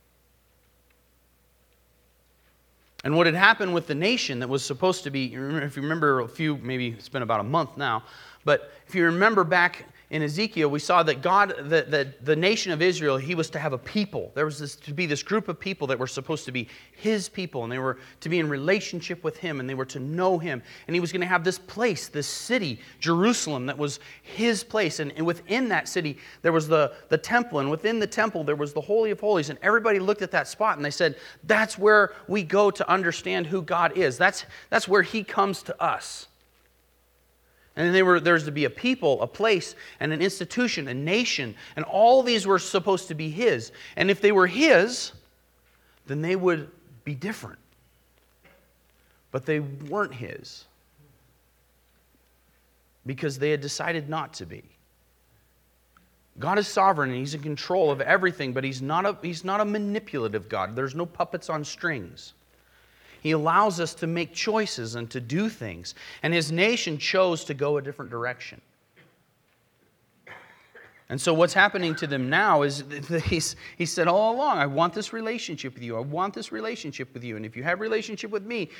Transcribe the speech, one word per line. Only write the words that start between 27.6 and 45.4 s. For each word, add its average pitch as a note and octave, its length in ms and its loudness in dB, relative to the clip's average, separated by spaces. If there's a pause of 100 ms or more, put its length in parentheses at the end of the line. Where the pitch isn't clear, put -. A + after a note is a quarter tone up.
within G#3 260 0
the G#3 80 0
temple, G3+ 380 -2
there C#3+ 140 0
was D3 140 -4
the D3+ 100 -4
Holy A3 280 2
of G3 100 -2
Holies. F3+ 300 2
And - 140 -8
everybody G#3+ 340 4
looked G3 240 0
at F3 80 -6
that D3+ 180 0
spot, G#3+ 280 0
and D3 100 -4
they D3 60 -2
said, D#3+ 240 2 (300)
"That's G#3+ 340 2
where G#3 340 6 (140)
we G3 160 0
go G3 260 4
to F#3+ 220 -2
understand F3+ 560 0
who F#3 160 -4
God E3+ 340 0
is. C#3 220 2
That's, F#3 260 2 (240)
that's - 180 0
where G3 140 4
he G#3 220 -2
comes G3 400 -2
to - 180 -8
us." - 460 -4 (1500)
And E3 120 2
then F3 60 2
they F#3+ 100 8
were, F3+ 160 6
there's D#3+ 240 4
to D3+ 80 -6
be D3 140 -2
a B2+ 40 2
people, F3+ 540 0
a - 20 -2
place, G3+ 480 0 (260)
and D3+ 140 0
an D#3 80 -2
institution, F#3+ 680 -2
a B2+ 40 -4
nation, D3 640 -2 (200)
and D#3 100 -4
all A#3 360 6
these A#3 240 2
were F#3+ 140 6
supposed F#3 480 0
to D#3+ 80 -6
be D#3 160 -6
his. D#3 400 0 (240)
And F#3 160 2
if F#3+ 100 0
they G3+ 100 8
were F#3+ 140 6
his, A3+ 680 4 (920)